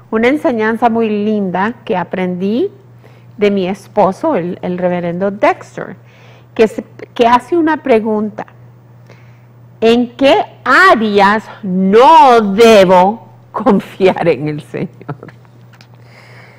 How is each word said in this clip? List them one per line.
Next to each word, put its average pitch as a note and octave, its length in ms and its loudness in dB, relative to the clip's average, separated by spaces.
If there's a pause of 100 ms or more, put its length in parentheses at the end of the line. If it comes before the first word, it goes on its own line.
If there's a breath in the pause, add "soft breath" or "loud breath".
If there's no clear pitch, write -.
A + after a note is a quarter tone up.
una A3+ 180 -2
enseñanza A#3+ 600 -2
muy A3+ 180 -2
linda G#3 680 -4 (100)
que G#3 100 -4
aprendí F#3 720 -6 (680 soft breath)
de G#3 120 0
mi G3 180 -2
esposo, G3 680 -4
el, F3 260 -6
el F3+ 160 -6
reverendo F3 540 -4
Dexter, - 640 -6 (580 soft breath)
que A3 140 2
se-, G#3+ 160 -8 (320)
que A#3 120 0
hace B3 300 -2
una D#4 200 0
pregunta. G#3+ 680 -4 (1300 soft breath)
"¿En A#3 360 0
qué D4+ 300 2 (180)
áreas A3 880 2 (140)
no A#3 800 4
debo G3 880 4 (220)
confiar G3 760 -2
en D3+ 200 -2
el D3+ 140 -8
Señor?". - 720 -14 (1300 soft breath)